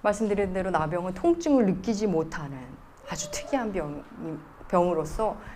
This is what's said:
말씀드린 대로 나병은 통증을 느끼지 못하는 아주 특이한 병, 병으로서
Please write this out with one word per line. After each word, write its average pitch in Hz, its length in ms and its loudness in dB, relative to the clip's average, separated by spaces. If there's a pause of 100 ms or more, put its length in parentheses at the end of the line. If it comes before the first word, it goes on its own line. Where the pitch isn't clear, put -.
말씀드린 202 500 2
대로 185 180 0
나병은 175 440 0
통증을 320 520 4
느끼지 202 400 0
못하는 160 500 -2 (540)
아주 165 220 -6
특이한 233 400 -2
병, 147 320 -4 (640)
병으로서 175 680 2 (200)